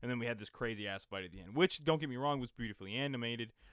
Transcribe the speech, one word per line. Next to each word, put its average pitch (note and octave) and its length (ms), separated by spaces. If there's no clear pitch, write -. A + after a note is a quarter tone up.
and A#2+ 80
then B2 80
we A#2 80
had A#2 140
this G#2 100
crazy A2 380
ass G2 180
fight G2 200
at E2+ 60
the F#2+ 80
end, F#2+ 160
which, D#3+ 280
don't D#3+ 160
get D3 100
me B2 60
wrong, C#3 240
was B2 120
beautifully G#2 440
animated, A#2 580